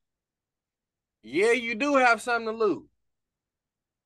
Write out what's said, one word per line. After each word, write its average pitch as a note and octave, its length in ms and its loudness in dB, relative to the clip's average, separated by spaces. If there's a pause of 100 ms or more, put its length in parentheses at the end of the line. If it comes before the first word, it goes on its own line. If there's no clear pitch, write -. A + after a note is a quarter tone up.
(1200)
Yeah, F3 280 0
you A#3 220 -2
do C#4+ 220 0
have A#3+ 260 4
something A#3 240 -4
to A3+ 180 -4
lose. F#3 220 -2 (1200)